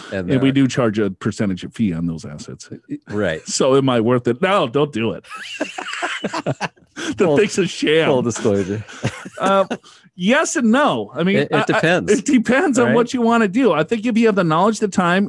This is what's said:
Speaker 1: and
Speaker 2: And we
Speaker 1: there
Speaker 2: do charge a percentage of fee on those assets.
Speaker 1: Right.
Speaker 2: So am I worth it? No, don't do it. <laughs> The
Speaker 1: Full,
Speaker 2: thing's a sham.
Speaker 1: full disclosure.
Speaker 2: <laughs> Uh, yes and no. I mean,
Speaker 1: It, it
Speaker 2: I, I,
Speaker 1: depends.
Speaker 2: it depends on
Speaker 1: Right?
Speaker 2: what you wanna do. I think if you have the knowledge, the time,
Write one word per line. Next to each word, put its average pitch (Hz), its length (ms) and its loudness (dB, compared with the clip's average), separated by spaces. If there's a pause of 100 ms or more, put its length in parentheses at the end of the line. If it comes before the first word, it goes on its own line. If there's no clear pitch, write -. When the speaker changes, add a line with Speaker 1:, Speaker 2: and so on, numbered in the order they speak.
(120)
Speaker 1:
and 92 180 -4
Speaker 2:
And 131 120 0
we 135 80 4
Speaker 1:
there - 20 2
Speaker 2:
do 135 160 2
charge 113 300 0
a 104 120 0
percentage 95 540 -4
of 82 100 -14
fee 104 180 0
on 82 140 -4
those 82 180 -6
assets. - 460 -16 (380)
Speaker 1:
Right. 92 380 -4
Speaker 2:
So 135 300 2
am 135 120 4
I 120 120 2
worth 123 280 2
it? 117 120 0
No, 185 280 0
don't 139 240 0
do 110 200 -2
it. - 120 -12 (360)
<laughs> - 1080 -6 (260)
The 311 300 -2
Speaker 1:
Full, 147 100 2
Speaker 2:
thing's 208 220 0
a 180 80 0
sham. 160 420 0
Speaker 1:
full 131 140 2
disclosure. 104 680 -2
Speaker 2:
<laughs> - 480 -10
Uh, 196 280 2 (480)
yes 254 420 0
and 240 160 2
no. 175 420 0
I 147 80 -2
mean, 190 140 2
Speaker 1:
It, 139 140 0
it - 40 0
Speaker 2:
I, 208 60 2
I, 214 60 0
Speaker 1:
depends. 170 440 2
Speaker 2:
it 214 140 2
depends 262 540 2
on 240 80 4
Speaker 1:
Right? 220 80 2
Speaker 2:
what 240 180 2
you 254 80 -2
wanna 226 280 2
do. 202 260 2
I 156 100 0
think 226 220 -2
if 240 100 0
you 233 100 4
have 214 80 4
the 190 100 2
knowledge, 180 360 2
the 214 80 0
time, 185 400 2